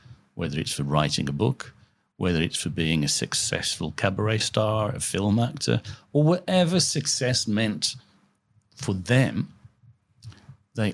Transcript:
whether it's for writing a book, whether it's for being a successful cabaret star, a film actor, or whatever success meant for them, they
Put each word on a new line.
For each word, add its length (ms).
whether 260
it's 140
for 80
writing 460
a 40
book, 400
whether 240
it's 180
for 80
being 340
a 60
successful 840
cabaret 460
star, 520
a 100
film 380
actor, 420
or 100
whatever 580
success 680
meant 460
for 160
them, 640
they 200